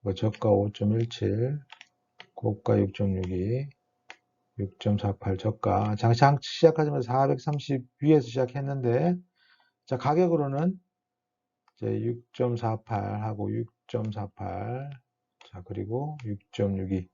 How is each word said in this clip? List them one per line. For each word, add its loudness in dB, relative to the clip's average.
뭐 -2
저가 0
오점일칠, 2
고가 0
육 2
점 0
육이, -2
육 -6
점 2
사팔 -2
저가. 0
장, 2
장 6
시작하자마자 2
사백삼십 0
위에서 6
시작했는데, 0
자, -2
가격으로는 2
이제 -2
육 -6
점 -2
사팔 -4
하고 -4
육 -4
점 -4
사팔, -8
자, -18
그리고 -6
육 -6
점 0
육이. -2